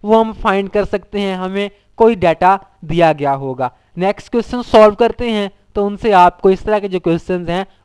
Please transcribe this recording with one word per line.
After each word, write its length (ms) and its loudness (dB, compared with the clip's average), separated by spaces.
वो 160 4
हम 140 -2
find 360 -4
कर 160 -2
सकते 340 -8
हैं, 160 -4
हमें 340 -6
कोई 200 2
data 420 2
दिया 300 2
गया 220 -2
होगा। 340 -6
Next 320 -6
question 340 -4
solve 320 6
करते 340 -2
हैं 200 -4
तो 120 -2
उनसे 260 -4
आपको 380 4
इस 140 0
तरह 160 -2
के 80 -8
जो 120 -4
questions 480 -4
हैं 180 -6